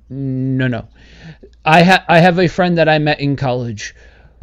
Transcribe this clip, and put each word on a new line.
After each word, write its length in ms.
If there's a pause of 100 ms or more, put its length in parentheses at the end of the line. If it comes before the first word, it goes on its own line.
no, 600
no. 180 (760)
I 180
ha-, 260
I 120
have 180
a 80
friend 320
that 100
I 120
met 180
in 160
college. 640 (460)